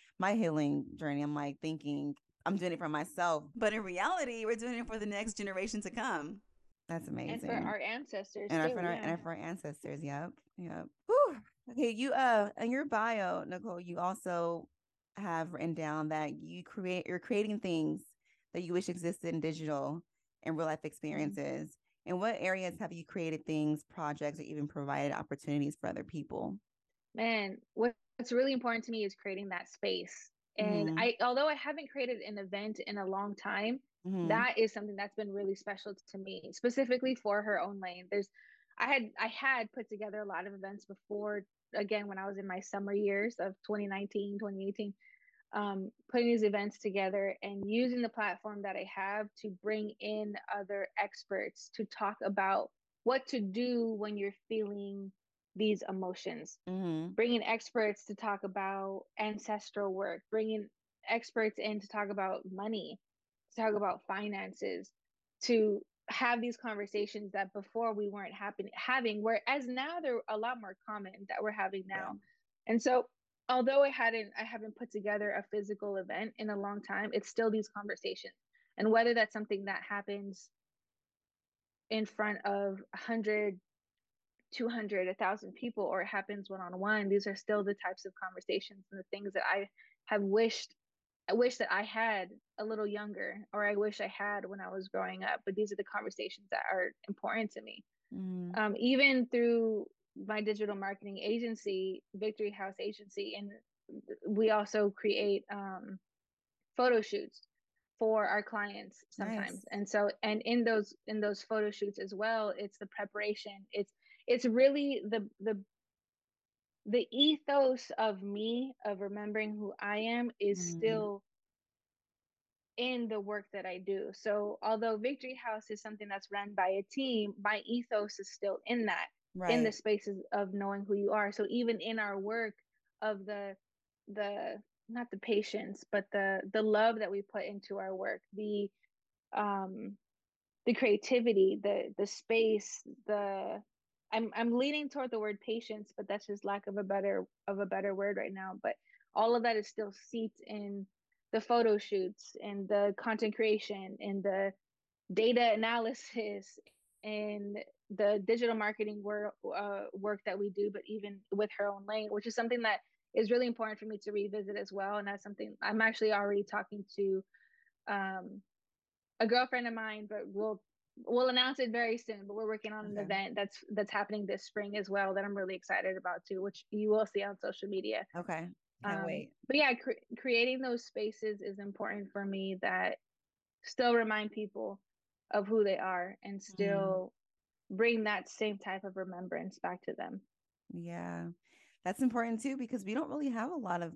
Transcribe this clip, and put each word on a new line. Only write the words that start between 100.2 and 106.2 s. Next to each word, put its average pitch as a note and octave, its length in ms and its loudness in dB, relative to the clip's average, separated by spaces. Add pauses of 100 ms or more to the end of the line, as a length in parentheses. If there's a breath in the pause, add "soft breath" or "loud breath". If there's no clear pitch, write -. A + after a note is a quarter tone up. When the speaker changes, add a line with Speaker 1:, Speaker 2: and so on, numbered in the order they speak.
Speaker 2:
my G#3+ 140 -2
digital G#3 340 0
marketing G3 440 -6
agency, G3+ 840 -2 (120)
Victory G#3 360 -4
House G3 300 -8
Agency, G3+ 580 -8
and G3+ 120 -10 (760)
we G#3+ 240 6
also G#3 400 4
create, G3+ 640 2
um, G3 460 -8 (800)